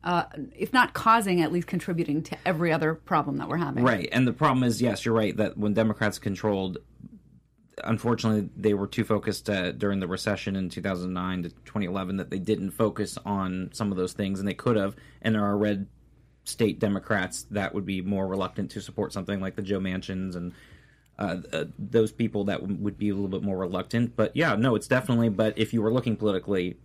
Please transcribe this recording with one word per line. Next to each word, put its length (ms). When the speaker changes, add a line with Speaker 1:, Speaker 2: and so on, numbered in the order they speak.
Speaker 1:
uh, 200
if 160
not 220
causing, 480
at 100
least 160
contributing 540
to 240
every 260
other 220
problem 440
that 120
we're 80
having. 260
Speaker 2:
Right, 300
and 120
the 60
problem 320
is, 180
yes, 220
you're 100
right, 220
that 220
when 160
Democrats 440
controlled, 600
unfortunately, 720
they 180
were 140
too 160
focused, 460
uh, 220
during 280
the 80
recession 480
in 140
two 120
thousand 320
nine 300
to 60
twenty 220
eleven 300
that 120
they 100
didn't 320
focus 540
on 480
some 180
of 60
those 160
things, 260
and 80
they 60
could 220
have, 200
and 140
there 80
are 140
red 300
state 360
Democrats 720
that 220
would 120
be 160
more 260
reluctant 440
to 100
support 300
something 300
like 140
the 60
Joe 200
Manchins 540
and, 180
uh, 180
uh, 140
those 360
people 320
that 160
w-, 180
would 180
be 120
a 40
little 160
bit 140
more 140
reluctant. 580
But 220
yeah, 180
no, 200
it's 120
definitely, 420
but 280
if 160
you 80
were 100
looking 240
politically 680